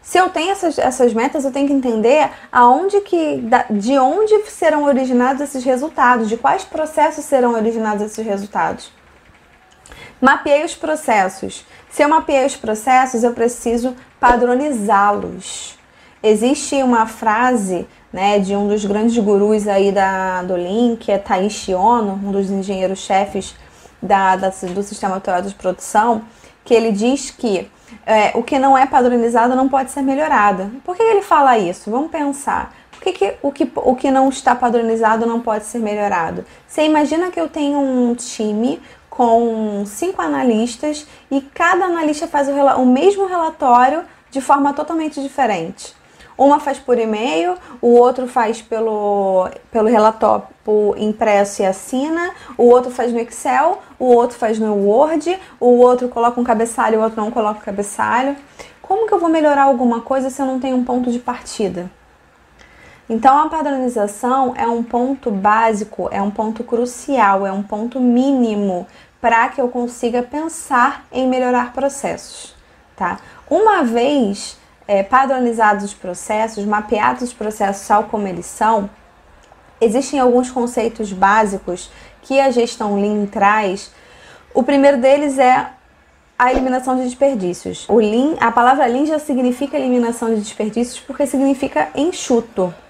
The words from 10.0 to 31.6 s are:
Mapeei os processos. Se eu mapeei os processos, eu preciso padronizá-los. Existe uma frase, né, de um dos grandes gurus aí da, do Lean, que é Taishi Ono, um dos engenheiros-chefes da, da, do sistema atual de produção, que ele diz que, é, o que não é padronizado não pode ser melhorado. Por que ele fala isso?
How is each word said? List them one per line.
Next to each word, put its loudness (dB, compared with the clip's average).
Mapeei 2
os -8
processos. -4
Se -2
eu 2
mapeei 2
os -4
processos, 0
eu 2
preciso -2
padronizá-los. 0
Existe 2
uma 2
frase, -2
né, 0
de -2
um 0
dos 0
grandes 0
gurus 2
aí 2
da, 0
do -4
Lean, 0
que -4
é 2
Taishi -2
Ono, 2
um -6
dos -2
engenheiros-chefes -4
da, 2
da, -2
do -6
sistema -6
atual -2
de -8
produção, -2
que 2
ele 4
diz -2
que, -4
é, 2
o -2
que 0
não 6
é 6
padronizado 2
não 2
pode -2
ser -6
melhorado. 2
Por -6
que 0
ele 4
fala 4
isso? -2